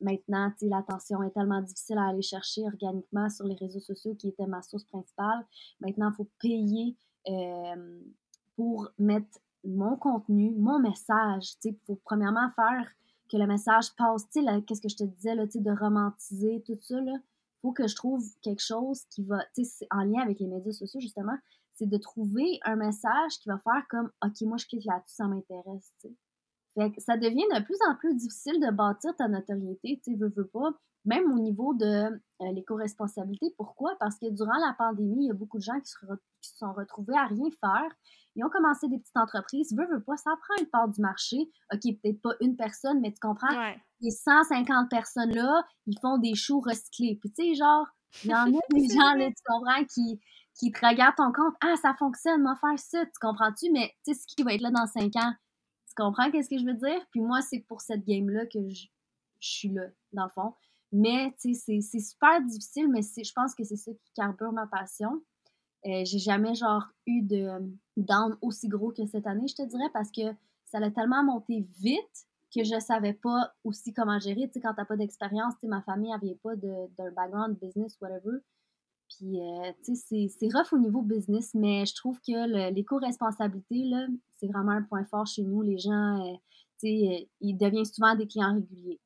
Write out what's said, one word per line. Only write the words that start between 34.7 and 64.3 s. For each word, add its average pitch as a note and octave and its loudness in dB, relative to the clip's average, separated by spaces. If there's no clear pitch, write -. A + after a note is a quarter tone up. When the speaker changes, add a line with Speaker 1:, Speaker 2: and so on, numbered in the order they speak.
Speaker 1:
pandémie, A3+ 0
il - 0
y A3+ 0
a G3+ 0
beaucoup G#3+ -8
de G3 -6
gens A#3+ -4
qui C#4 -10
se - -20
re-, G3 -8
qui - -16
se - -20
sont G3 -6
retrouvés G3+ -6
à C#4 4
rien A#3 0
faire. G3 2
Ils A3+ -4
ont D4+ 0
commencé D4+ 4
des B3+ -2
petites - -10
entreprises. A3+ 0
Veux, F4 0
veux C4+ -2
pas, C#4+ -4
ça D4+ -2
prend G4+ -2
une D4+ -2
part A#3 4
du G#3 -4
marché. G3+ -2
OK, G#3 -4
peut-être G#3+ -2
pas A#3 -2
une B3 2
personne, C4 0
mais G#3+ 0
tu - -18
comprends ? A#3 0
Speaker 2:
Ouais. A3 -4
Speaker 1:
Les A#3 -2
cent D4 6
cinquante B3 2
personnes-là, A#3+ 2
ils G#3 -2
font B3+ 2
des A3+ 2
choux C#4 0
recyclés. A#3 -2
Puis G#3 -6
tu - -20
sais, D4+ 2
genre, D4 6
il A3 0
y A3+ 4
en A#3+ 6
a C#4 6
Speaker 2:
<laughs> - -16
Speaker 1:
des C#4 6
Speaker 2:
C'est A3 2
Speaker 1:
gens, C#4 10
Speaker 2:
vrai. C4+ 4
Speaker 1:
là, C4 4
tu - -8
comprends, B3 2
qui, A3+ -2
qui A#3+ 0
te - 0
regardent B3+ 8
ton C4 4
compte. « D#4 2
Ah, E4 6
ça C4+ 4
fonctionne, D4 2
m'en C4 4
faire D4 2
ça. » E4+ -2
Tu E4 -18
comprends-tu ? A3 0
Mais A#3+ 2
tu D4+ 0
sais, C4+ -2
ce - -12
qui D4 2
va A#3 2
être A3 2
là A#3+ 0
dans A#3 4
cinq G#3+ 0
ans, A#3 2
tu - -16
comprends G#3+ 2
qu'est-ce D4 0
que C4+ -2
je B3 0
veux B3+ 0
dire ? C#4+ -2
Puis A3+ 0
moi, B3 2
c'est C4 -6
pour A3+ -12
cette G#3 -6
game-là G3+ 0
que G3+ -4
je, F#3+ -12
je - -10
suis - -6
là, F#3+ -2
dans G3 -2
le F#3 -12
fond. G#3 -6
Mais, A#3+ 4
tu A#3+ 0
sais, A#3+ -2
c'est, G#3 0
c'est G#3+ -4
super D4+ 4
difficile, B3 0
mais A3+ 4
c'est, A3 -6
je - -10
pense B3+ 0
que A#3 -6
c'est G#3 -6
ça A#3 -10
qui - -18
carbure G#3 -4